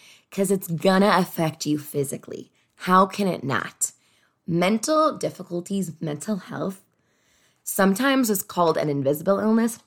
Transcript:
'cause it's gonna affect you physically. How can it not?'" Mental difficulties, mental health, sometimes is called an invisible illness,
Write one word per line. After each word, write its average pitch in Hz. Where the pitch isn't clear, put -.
'cause 196
it's 190
gonna 190
affect 165
you 151
physically. -
How 185
can 196
it 170
not?'" -
Mental 220
difficulties, 175
mental 160
health, 170
sometimes 240
is 196
called 165
an 151
invisible 151
illness, 226